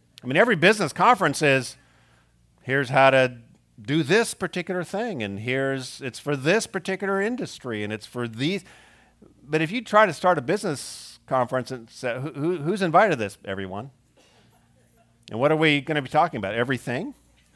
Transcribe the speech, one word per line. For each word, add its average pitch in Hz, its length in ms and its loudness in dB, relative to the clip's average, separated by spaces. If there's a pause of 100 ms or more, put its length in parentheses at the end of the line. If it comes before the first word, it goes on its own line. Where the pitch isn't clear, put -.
(240)
I 120 40 -12
mean, 131 100 0
every 226 180 4
business 180 360 4
conference 196 500 2
is, 135 360 2 (880)
"Here's 131 260 -2
how 135 220 8
to 127 260 4 (420)
do 139 240 0
this 202 300 2
particular 180 500 -6
thing, 196 400 -6
and 98 160 -6
here's, 131 600 -4
it's 127 180 -10
for 147 160 -4
this 156 320 0
particular 190 540 -4
industry, 196 600 -6
and 104 100 -6
it's 110 140 -10
for 120 200 -6
these." 139 380 -4 (760)
But 151 200 -4
if 160 100 -2
you 240 100 -4
try 214 240 4
to 180 80 0
start 180 240 2
a 147 40 -2
business 165 840 -6
conference 127 440 -2
and 117 180 -12
say, 123 300 -6
"Who, 143 140 -8
who, 165 240 -2
who's 170 240 -4
invited 175 380 4
this?" 101 260 -4
"Everyone." 98 460 -8 (1400)
"And 107 80 -6
what 143 120 4
are 156 40 4
we 151 260 4
gonna 147 200 -2
be 127 80 -12
talking 160 280 2
about? 101 160 -4
Everything?" 127 600 -2 (420)